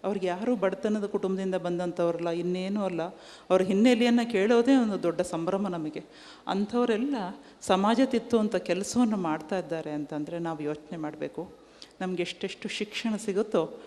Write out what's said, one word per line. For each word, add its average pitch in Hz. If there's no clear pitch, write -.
ಅವ್ರಿಗೆ 190
ಯಾರೂ 214
ಬಡತನದ 202
ಕುಟುಂಬದಿಂದ 190
ಬಂದಂಥವ್ರಲ್ಲ, 170
ಇನ್ನೇನೂ 185
ಅಲ್ಲ. 175
ಅವ್ರ 185
ಹಿನ್ನೆಲೆಯನ್ನು 233
ಕೇಳೋದೇ 233
ಒಂದು 220
ದೊಡ್ಡ 170
ಸಂಭ್ರಮ 180
ನಮಗೆ. 160
ಅಂಥವರೆಲ್ಲ 233
ಸಮಾಜ 202
ತಿತ್ತುವಂಥ 226
ಕೆಲಸವನ್ನು 202
ಮಾಡ್ತಾ 160
ಇದ್ದಾರೆ 156
ಅಂತಂದರೆ 151
ನಾವು 165
ಯೋಚನೆ 151
ಮಾಡಬೇಕು. 151
ನಮ್ಗೆ 185
ಎಷ್ಟೆಷ್ಟು -
ಶಿಕ್ಷಣ 214
ಸಿಗುತ್ತೋ 202